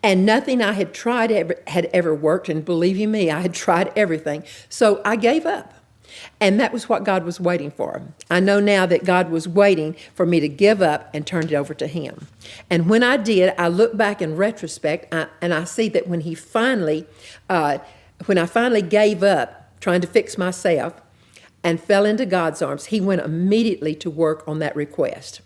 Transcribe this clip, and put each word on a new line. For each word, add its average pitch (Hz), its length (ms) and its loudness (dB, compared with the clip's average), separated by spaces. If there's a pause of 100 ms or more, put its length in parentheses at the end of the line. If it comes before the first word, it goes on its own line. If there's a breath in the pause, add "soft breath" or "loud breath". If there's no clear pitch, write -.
and 190 240 4
nothing 247 360 2
I 208 100 2
had 202 220 -4
tried 226 380 -2
ever, 170 240 0 (120)
had 175 260 -2
ever 170 220 2
worked, 156 320 0
and 156 160 -4
believe 180 320 0
you 214 140 -2
me, 208 200 0
I 151 120 -2
had 175 120 -2
tried 185 420 2
everything. 156 480 -2 (260 loud breath)
So 208 340 2
I 214 140 0
gave 262 280 2
up. - 280 -6 (680 loud breath)
And 202 200 4
that 254 140 0
was 233 160 -8
what 208 140 0
God 190 200 0
was 170 160 -8
waiting 175 320 -2
for. - 300 -8 (280)
I 175 100 4
know 202 200 4
now 202 260 4
that 175 200 2
God 180 240 2
was 165 180 -4
waiting 170 480 2 (180 loud breath)
for 180 120 0
me 170 140 2
to 151 80 0
give 196 340 2
up 156 320 0
and 151 120 -6
turn 165 200 -4
it 151 80 -4
over 143 200 -2
to 143 140 -8
him. 151 400 -10 (420 loud breath)
And 170 200 2
when 226 140 4
I 254 140 2
did, 190 400 2
I 175 100 0
look 214 280 2
back 202 260 0
in 156 140 -4
retrospect, 170 800 -4
I, 160 140 -2 (140)
and 175 120 -2
I 160 100 -2
see 220 260 -4
that 180 180 -2
when 170 140 -4
he 160 140 -8
finally, 208 680 -2 (440 loud breath)
uh, 151 300 0 (460 loud breath)
when 190 120 2
I 170 80 2
finally 233 360 0
gave 208 420 2
up - 560 -2
trying 180 220 0
to 175 60 -4
fix - 300 0
myself 180 560 -2 (680 soft breath)
and 165 180 0
fell 202 240 2
into 226 200 0
God's 175 360 -2
arms, 143 240 -6
he 214 160 -2
went 190 200 0
immediately 180 760 0
to 165 140 -8
work 156 380 -2
on 156 120 -6
that 151 160 -4
request. - 720 -6